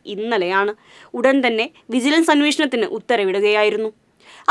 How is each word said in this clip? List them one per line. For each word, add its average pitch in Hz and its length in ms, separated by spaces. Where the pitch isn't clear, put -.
ഇന്നലെയാണ്. 202 600
ഉടൻ 262 180
തന്നെ 233 200
വിജിലൻസ് 294 440
അന്വേഷണത്തിന് 285 520
ഉത്തരവിടുകയായിരുന്നു. 214 960